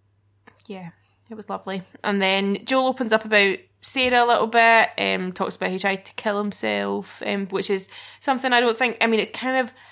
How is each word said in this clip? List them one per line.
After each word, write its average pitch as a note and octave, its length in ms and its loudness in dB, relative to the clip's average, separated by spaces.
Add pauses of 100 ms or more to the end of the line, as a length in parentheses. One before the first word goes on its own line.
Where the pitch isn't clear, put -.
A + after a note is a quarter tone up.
(680)
yeah, F#3 220 -14 (400)
it A3+ 60 -14
was G#3+ 140 -14
lovely. F#3+ 340 -6 (200)
And G3+ 180 0
then G3 440 0
Joel C4 220 2
opens B3+ 260 0
up A3 120 2
about G3+ 320 2 (240)
Sarah B3 420 2
a A#3+ 40 4
little A#3 200 2
bit, A3+ 500 6
um, F#3+ 340 -2
talks F#3 240 -6
about F#3 160 -4
he F#3 80 -6
tried G3 260 -2
to - 80 -18
kill G#3 240 -4
himself, G3+ 880 -4
um, G3+ 220 -2
which F#3+ 220 -4
is F#3+ 180 -2 (320)
something C4 320 -2
I A#3+ 80 4
don't A#3+ 160 2
think, A#3+ 260 -2
I A3+ 60 4
mean, A3+ 120 2
it's G#3 120 -2
kind C4 260 -4
of B3 160 -2 (180)